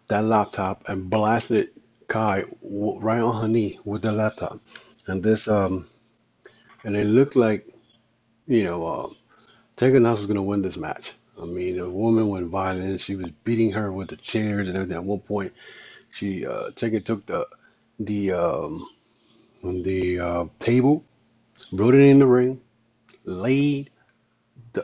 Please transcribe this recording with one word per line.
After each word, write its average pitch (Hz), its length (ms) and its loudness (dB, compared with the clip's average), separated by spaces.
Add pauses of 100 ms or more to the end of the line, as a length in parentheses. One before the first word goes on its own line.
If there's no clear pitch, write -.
that 104 160 0
laptop 101 640 0
and 95 220 -6
blasted 107 640 2 (360)
Kai 104 360 0 (180)
w-, 101 380 -6
right 110 200 0
on 113 220 0
her 110 80 -2
knee 110 340 0
with 104 200 -6
the 110 100 0
laptop. 98 460 -4 (480)
And 95 140 -4
this, 107 280 2
um, 92 380 0 (1000)
and 101 100 -4
it 104 100 0
looked 131 300 4
like, 110 320 2 (800)
you 117 160 2
know, 85 240 -4
uh, - 220 -6 (680)
Tegan 131 260 6
Nox 117 140 4
was 104 100 -6
gonna 101 160 0
win 101 180 0
this 92 140 -6
match. 78 380 -10 (280)
I 82 40 -12
mean, 90 320 -6
the 90 120 -6
woman 110 380 2
went 92 200 -4
violent. 95 520 -4
She - 160 -8
was 90 160 -10 (140)
beating 113 260 2
her 101 220 -4
with 95 160 -8
the 117 80 -14
chairs 104 500 -4
and 92 80 -6
everything. 90 220 -4
At 85 80 -8
one 98 160 -4
point, 98 320 -6 (580)
she, 98 340 -6
uh, 55 260 -8
Tegan 110 320 -4
took 110 220 -6
the, 87 220 -6 (500)
the, 101 360 -2
um, 80 560 -4 (760)
the, 90 560 -2
uh, 87 260 -4 (140)
table, 127 460 2 (640)
brought 107 220 4
it 139 80 8
in 139 180 10
the 139 80 8
ring, 127 320 4 (640)
laid 139 640 0 (840)
D-, 98 100 -4